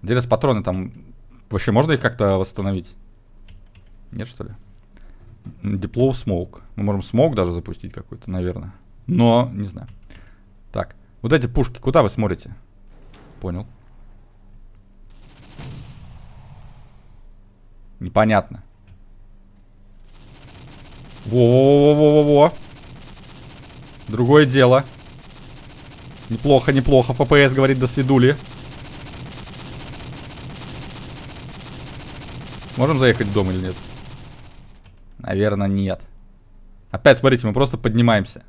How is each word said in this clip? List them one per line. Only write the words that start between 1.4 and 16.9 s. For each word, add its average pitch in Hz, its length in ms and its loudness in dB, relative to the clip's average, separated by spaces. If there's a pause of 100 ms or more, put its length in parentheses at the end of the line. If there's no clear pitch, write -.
Вообще 107 220 -2
можно 147 220 4
их 127 80 -2
как-то 104 360 0
восстановить? 95 580 -6 (1160)
Нет, - 160 -12
что - 160 -16
ли? - 80 -16 (1120)
М, 101 120 -4
Deploy 117 360 -2
Smoke. 92 500 -6 (140)
Мы 101 80 -8
можем 101 180 -2
смоук 131 340 0
даже 90 160 0
запустить 85 420 -10
какой-то, - 360 -18
наверное. 90 440 -8 (340)
Но, 120 460 2
не 104 120 -8
знаю. 87 220 -14 (840)
Так, 92 240 -8 (260)
вот 123 120 0
эти 127 140 2
пушки, - 320 -2
куда 151 240 2
вы 101 60 2
смотрите? 98 460 -4 (880)
Понял. 95 240 -8 (4000)